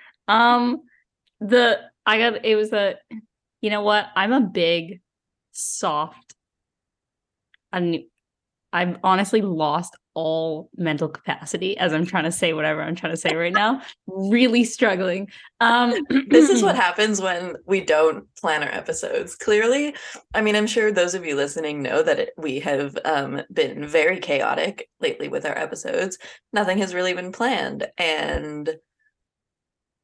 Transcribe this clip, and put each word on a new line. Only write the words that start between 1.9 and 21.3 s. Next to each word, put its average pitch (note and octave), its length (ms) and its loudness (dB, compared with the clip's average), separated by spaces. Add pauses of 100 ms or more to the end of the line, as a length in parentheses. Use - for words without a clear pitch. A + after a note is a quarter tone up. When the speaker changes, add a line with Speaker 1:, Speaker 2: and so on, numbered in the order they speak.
Speaker 1:
I G#3+ 120 4
got, A3+ 260 0
it A3 100 2
was G#3+ 180 0
a, G3+ 220 0 (640)
you G#3 100 -2
know G#3 120 0
what? G#3 320 2
I'm G3+ 180 2
a C4+ 100 4
big, E3+ 580 0 (500)
soft, - 840 -6 (1400)
un-, F3 320 -2 (680)
I've F3 300 -2
honestly G3 400 2
lost D#3+ 540 -2 (180)
all D#3+ 600 -4
mental D#3 320 -2
capacity F3+ 680 -6
as D#3 140 0
I'm D#3+ 140 0
trying F3 180 -2
to E3+ 80 -2
say F3 200 0
whatever D#3 300 -2
I'm D#3+ 120 -6
trying E3 180 -6
to D#3+ 40 -6
say D#3+ 180 -2
right E3+ 180 -2
now. A3 340 0
<laughs> - 60 -20 (140)
Really A3 580 2
struggling. F#3+ 640 -2 (320)
Um, A#3+ 340 4 (160)
<clears throat> C4+ 180 0
Speaker 2:
This D4+ 220 10
is A#3 120 6
what - 140 4
happens G#3+ 440 2
when F3+ 340 -4 (120)
we F#3+ 140 2
don't D#3 460 2 (100)
plan D3+ 260 -2
our C#3 80 -4
episodes. - 680 -6
Clearly, B3 580 2 (400)
I A3 80 2
mean, G#3+ 140 2
I'm G#3+ 100 2
sure G#3+ 260 2
those F3 220 2
of F3+ 100 -6
you D3+ 120 -4